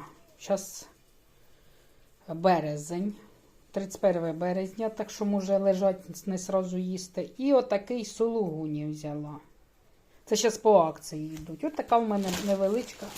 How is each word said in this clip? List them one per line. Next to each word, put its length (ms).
Щас 500
березень. 840
Тридцять 300
перше 320
березня, 560
так 200
що 160
може 320
лежать, 720
не 100
сразу 400
їсти. 600
І 160
отакий 520
сулугуні 800
взяла. 540
Це 100
щас 220
по 200
акції 560
йдуть. 300
От 120
така 220
в 100
мене 200
невеличка. 600